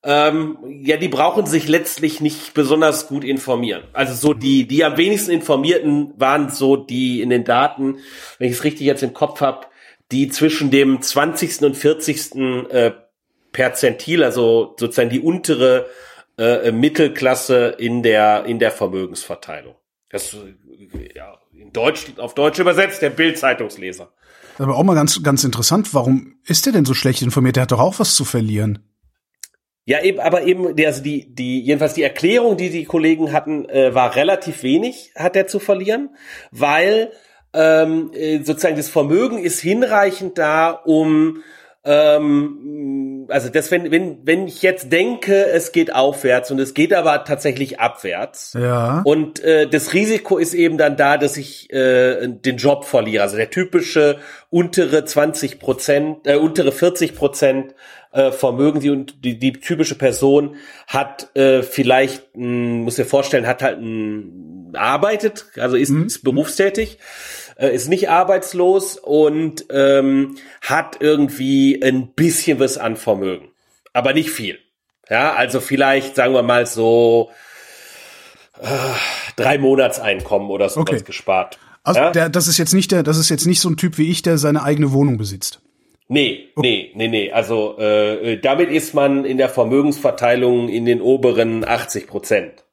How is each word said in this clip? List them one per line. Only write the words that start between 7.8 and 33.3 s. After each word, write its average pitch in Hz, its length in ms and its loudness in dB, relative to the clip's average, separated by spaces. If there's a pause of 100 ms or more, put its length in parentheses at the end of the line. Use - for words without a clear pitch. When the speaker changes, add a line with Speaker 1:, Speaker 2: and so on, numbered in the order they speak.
Speaker 1:
wenn 127 120 -2
ich 120 80 -4
es - 80 -8
richtig 143 200 -4
jetzt 135 180 2
im 123 100 -4
Kopf - 280 -4
hab, - 300 0 (380)
die 135 200 0
zwischen 147 420 0
dem 135 300 4
zwanzigsten 156 680 -2
und 139 80 0
vierzigsten, 139 920 -2
äh, 120 240 2 (580)
Perzentil, 131 720 0
also 117 560 2
sozusagen 120 300 0
die 127 100 -2
untere, 131 680 0 (500)
äh, 117 340 2
Mittelklasse 127 1040 0
in 120 260 -4
der, 107 420 4
in 113 140 -4
der 110 120 2
Vermögensverteilung. 90 1040 -10 (340)
Das, - 240 -10
äh, 98 840 -20
ja, 82 220 -20 (160)
in 101 200 -20
Deutsch, 131 320 -2 (140)
auf 117 160 -10
Deutsch 151 240 0
übersetzt, 185 420 2
der 147 80 0
Bild-Zeitungsleser. 120 960 -2
Speaker 2:
Das - 480 -20
ist - 80 -10
aber 135 160 -2
auch 160 60 2
mal 190 120 4
ganz, 151 280 0
ganz 139 200 0
interessant, 135 500 0
warum 131 420 0 (100)
ist - 200 0
der 269 60 2
denn 170 140 4
so 127 80 0
schlecht 127 280 0
informiert? 127 360 0
Der 127 60 2
hat - 80 -2
doch 120 100 2
auch 185 180 0
was - 160 0
zu 139 80 0
verlieren. 107 560 -2 (1040)
Speaker 1:
Ja, 143 200 0
eben, 190 160 0
aber 170 240 2
eben, 180 320 0
die, 156 100 4
also 135 160 -2
die, 139 320 -6
die, 127 280 -4
jedenfalls 147 320 0
die 160 100 -2
Erklärung, 208 540 2
die 180 120 -4
die 160 160 -6
Kollegen 160 460 0